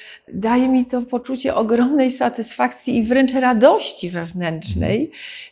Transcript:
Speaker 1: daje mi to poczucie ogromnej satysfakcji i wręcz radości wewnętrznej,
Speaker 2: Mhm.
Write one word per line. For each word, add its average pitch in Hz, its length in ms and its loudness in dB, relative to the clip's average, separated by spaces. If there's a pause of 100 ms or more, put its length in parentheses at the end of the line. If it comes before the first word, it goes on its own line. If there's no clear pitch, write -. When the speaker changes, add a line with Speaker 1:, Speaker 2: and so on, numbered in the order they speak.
(340)
Speaker 1:
daje 240 340 2
mi 254 180 2
to 247 160 -4
poczucie 254 540 -4
ogromnej 247 560 2
satysfakcji 247 840 -4
i 226 60 2
wręcz 254 300 2
radości 254 760 2
wewnętrznej, 170 880 -4
Speaker 2:
Mhm. 311 120 -4 (400)